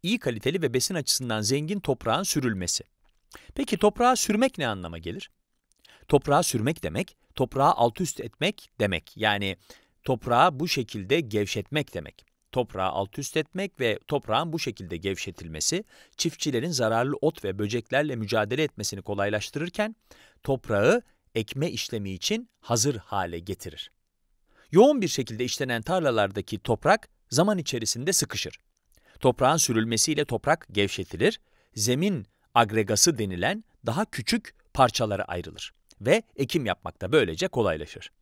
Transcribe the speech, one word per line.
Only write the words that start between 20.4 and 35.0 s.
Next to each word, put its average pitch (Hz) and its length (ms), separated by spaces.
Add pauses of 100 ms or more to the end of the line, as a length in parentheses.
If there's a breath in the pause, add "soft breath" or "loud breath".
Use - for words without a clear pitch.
toprağı 131 580 (340)
ekme 135 340
işlemi 107 420
için 220 380 (120)
hazır 123 340
hale 90 440
getirir. 90 520 (800 soft breath)
Yoğun 254 300
bir 180 60
şekilde 117 360
işlenen 123 380
tarlalardaki 110 800
toprak 147 500 (200)
zaman 185 280
içerisinde 127 560
sıkışır. - 460 (600 soft breath)
Toprağın 135 380
sürülmesiyle 113 680
toprak 135 460
gevşetilir, 101 680 (360)
zemin 127 500 (280)
agregası 110 640
denilen 104 460 (220)
daha 135 200
küçük - 500 (180)
parçalara 110 500